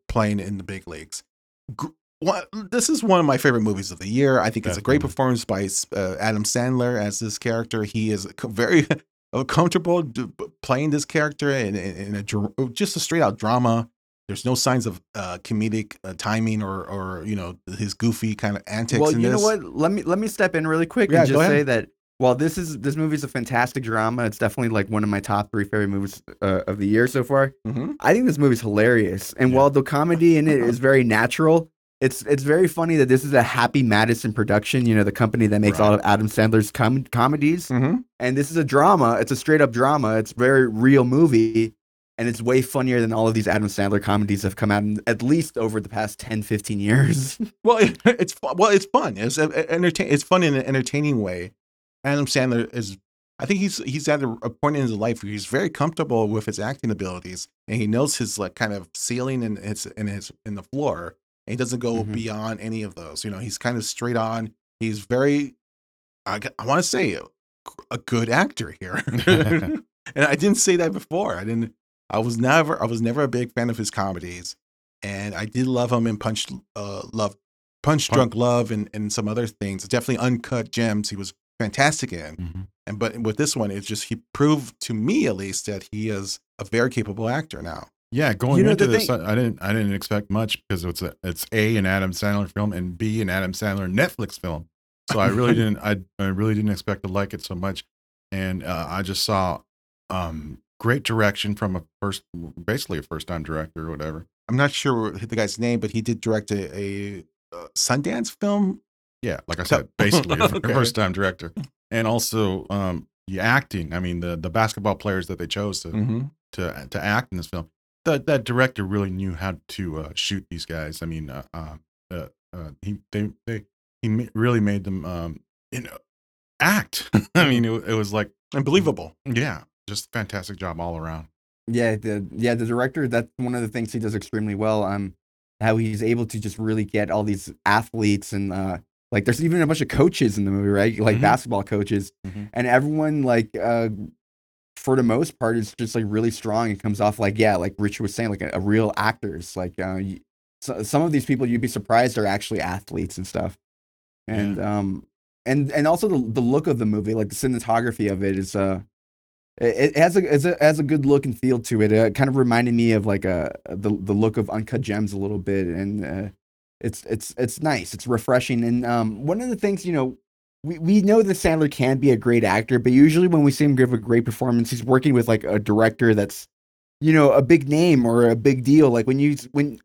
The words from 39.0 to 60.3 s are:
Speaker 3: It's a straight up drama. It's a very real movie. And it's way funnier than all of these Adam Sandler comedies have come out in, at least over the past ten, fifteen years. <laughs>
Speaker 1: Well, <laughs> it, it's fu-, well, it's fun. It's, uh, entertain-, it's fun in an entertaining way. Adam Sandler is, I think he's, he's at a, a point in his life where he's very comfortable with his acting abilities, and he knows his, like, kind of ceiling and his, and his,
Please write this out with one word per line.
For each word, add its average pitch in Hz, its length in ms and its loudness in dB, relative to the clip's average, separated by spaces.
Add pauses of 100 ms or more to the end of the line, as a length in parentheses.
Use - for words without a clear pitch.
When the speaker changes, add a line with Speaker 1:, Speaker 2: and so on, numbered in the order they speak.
Speaker 3:
It's 117 100 -2
a 131 60 -2
straight 156 240 4
up 131 100 4
drama. 123 460 2
It's 113 160 -2
a - 20 -20
very 131 320 6
real 123 380 6
movie. 113 720 4 (440)
And 117 80 -2
it's 117 140 -4
way 127 220 4
funnier 127 360 0
than 113 140 2
all 113 140 2
of 110 80 2
these 113 120 0
Adam 104 200 2
Sandler 101 340 0
comedies 101 400 2
have 95 140 -2
come 104 160 0
out 104 100 2
in, 107 240 -2
at 117 160 0
least 151 340 0
over 110 240 -2
the 104 80 -6
past 107 320 -6
ten, 110 220 -6
fifteen 104 380 -4
years. 135 580 2 (140)
<laughs> - 120 -14
Speaker 1:
Well, 226 140 4
<laughs> 220 60 4
it, 196 220 2
it's 240 280 2
fu-, - 240 -6
well, 208 140 6
it's 196 160 4
fun. 196 300 0
It's, 117 200 -2
uh, 156 120 2 (200)
entertain-, 170 380 0
it's 143 160 2
fun 185 180 2
in 151 140 2
an 131 100 0
entertaining 135 560 0
way. 90 300 -6 (520)
Adam 143 220 0
Sandler 127 480 0
is, 98 240 -8 (400)
I - 80 -8
think 202 140 0
he's, 196 240 -2
he's 139 240 -6
at 147 160 2
a, 127 60 0 (120)
a 117 80 -6
point 147 280 -2
in 139 40 2
his 117 120 0
life 113 280 -2
where 104 100 -10
he's 101 140 -8
very 165 240 -2
comfortable 143 580 0
with 107 200 -2
his 107 120 -4
acting 117 300 -6
abilities, 92 600 -8 (180)
and 110 120 -2
he 110 60 0
knows 123 320 0
his, 107 220 -4
like, 92 160 -6
kind 107 180 -4
of 95 220 -10
ceiling 123 480 -4
and 107 160 -6
his, 104 260 -8
and 107 240 -8
his, 98 220 -10 (120)